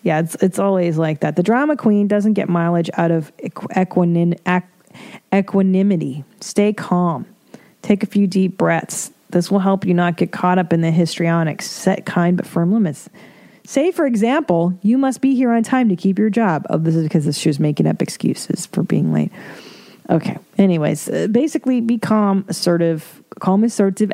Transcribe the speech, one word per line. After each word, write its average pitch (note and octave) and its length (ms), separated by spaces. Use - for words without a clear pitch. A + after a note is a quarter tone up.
Yeah, D#3+ 160
it's, D#3+ 160
it's F#3+ 240
always F#3 380
like D#3 240
that. D3+ 140
The F3+ 80
drama C4+ 320
queen G#3 320
doesn't G#3 260
get G3 140
mileage E3+ 460
out E3+ 180
of D#3+ 260
equ-, - 360
equanin-, E3+ 720
equ-, F3+ 180
equanimity. F#3+ 920
Stay G#3 320
calm. F3 540
Take G3+ 220
a - 20
few G3+ 220
deep F#3 300
breaths. - 540
This F3 200
will G3 80
help F#3+ 260
you F3+ 80
not F3 220
get F3 160
caught F3+ 280
up F3 120
in E3 100
the E3 100
histrionics. E3 800
Set - 360
kind F3 320
but - 100
firm E3+ 240
limits. G3 380
Say, D#4+ 260
for F4 140
example, G#3 760
"You A3+ 160
must C4+ 220
be C4+ 160
here B3 160
on A#3 120
time B3+ 260
to F#3 60
keep F#3+ 220
your G#3+ 120
job." G3 400
Oh, - 80
this D#3+ 180
is E3 80
because D3+ 340
she - 120
was C#3+ 100
making D3+ 280
up D#3 140
excuses - 680
for - 160
being - 280
late. D#2 200
Okay. - 280
Anyways, D#3+ 520
uh, E3 180
basically B3+ 540
be A#3 160
calm, G3+ 500
assertive, E3+ 720
calm, G3 260
assertive G3+ 480